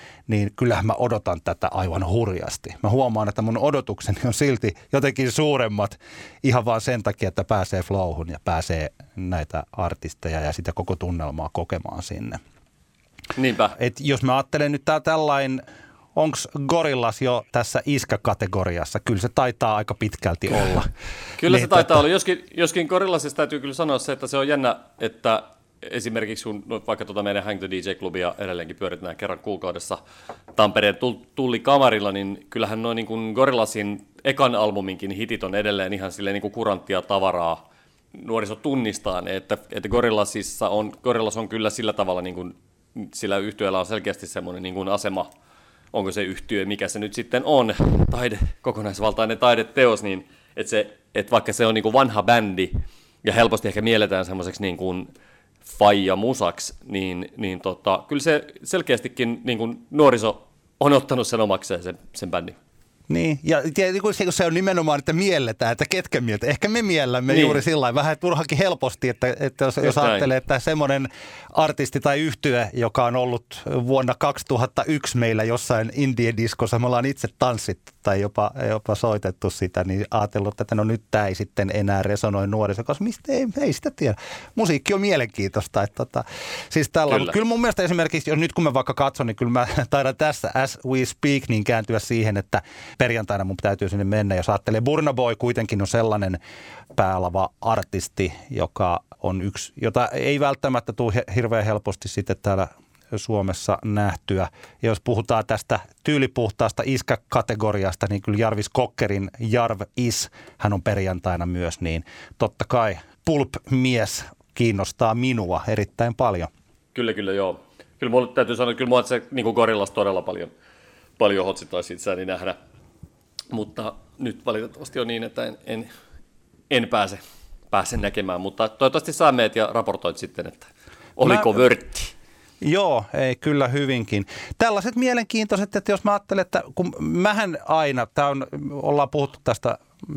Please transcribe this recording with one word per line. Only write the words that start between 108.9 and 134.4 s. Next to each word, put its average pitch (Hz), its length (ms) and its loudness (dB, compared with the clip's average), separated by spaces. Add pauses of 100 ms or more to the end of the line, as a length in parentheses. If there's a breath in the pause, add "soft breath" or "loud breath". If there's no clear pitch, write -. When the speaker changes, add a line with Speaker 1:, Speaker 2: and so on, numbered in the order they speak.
Speaker 1:
Jarv 113 400 0 (160)
Is, 120 340 -2 (280 loud breath)
hän 107 140 0
on 95 100 -2
perjantaina 92 640 -2
myös, 90 340 -4
niin 82 240 -4 (340 loud breath)
totta - 300 -2
kai 110 300 2 (260 loud breath)
Pulp-mies 127 1000 0 (300)
kiinnostaa 110 600 2
minua 113 540 0
erittäin 110 460 -2
paljon. 95 340 0 (460)
Speaker 2:
Kyllä, 117 180 -2
kyllä, 98 200 -4
joo. 98 280 -2 (380 soft breath)
Kyllä 123 120 -4
mulla 123 160 4
täytyy 120 300 0
sanoa, 120 140 0
että 110 80 -4
kyllä 127 100 -2
mua 123 140 6
se 120 280 -2
niinku 117 220 -2
Gorillas 113 380 2
todella 98 320 0
paljon, 92 280 -8 (680 soft breath)
paljon 98 280 4
hotsitaisi 90 480 -6
itseäni 92 300 -4
nähdä. 92 300 -6 (1000)
Mutta 110 420 -8 (240)
nyt - 280 -6
valitettavasti 117 540 -6
on 117 60 -2
niin, 117 160 -4
että 117 240 -6
en, 113 200 -12
en, 113 240 -8 (800 loud breath)
en 120 180 2
pääse, 98 300 0 (520 loud breath)
pääse 101 260 0
näkemään, 98 440 -2
mutta 98 280 -2
toivottavasti 139 440 0
sä 151 200 6
meet 117 240 2
ja 110 160 4
raportoit 87 460 -2
sitten, - 280 -10
että - 200 -18 (500 loud breath)
oliko 190 360 4
Speaker 1:
Mä 104 60 2
Speaker 2:
vörtti. - 600 2 (420 soft breath)
Speaker 1:
Joo, 151 440 2 (100)
ei, 131 220 0
kyllä 143 320 0
hyvinkin. 123 580 -2 (320 loud breath)